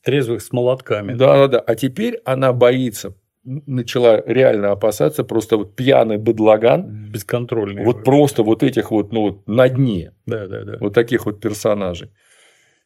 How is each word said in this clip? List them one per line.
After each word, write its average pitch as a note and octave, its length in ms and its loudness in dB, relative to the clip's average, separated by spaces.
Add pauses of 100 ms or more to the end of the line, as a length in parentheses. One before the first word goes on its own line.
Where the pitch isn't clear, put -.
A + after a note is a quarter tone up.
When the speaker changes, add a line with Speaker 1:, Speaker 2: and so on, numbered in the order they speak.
Speaker 1:
Трезвых B2 400 -4
с - 100 -18
молотками. B2 640 -4
Speaker 2:
Да, C3+ 220 4
да, C#3 120 6
да. B2+ 120 2
А - 160 -2
теперь G#3+ 480 -6
она C3 280 0
боится, A#2+ 640 0 (320)
н-, C3+ 200 -12
начала A#2+ 600 2
реально A2+ 460 2
опасаться, A2+ 520 0
просто A2 320 -2
вот G2+ 200 -4
пьяный B2 420 2
быдлаган. A2 920 2
Speaker 1:
Бесконтрольный. A2 720 -6
Speaker 2:
Вот A#2 200 0
просто C#3 380 2
вот A2 200 0
этих A#2 280 -2
вот, G#2 220 -2
ну, A2 100 -2
вот G2 260 -6
на B2+ 200 4
дне. B2 440 -2 (140)
Speaker 1:
Да, A2 220 -8
да, G#2+ 160 -12
да. A2 160 -14
Speaker 2:
Вот G2+ 140 -4
таких A#2 320 0
вот G2+ 140 -8
персонажей. G2+ 720 -4 (760)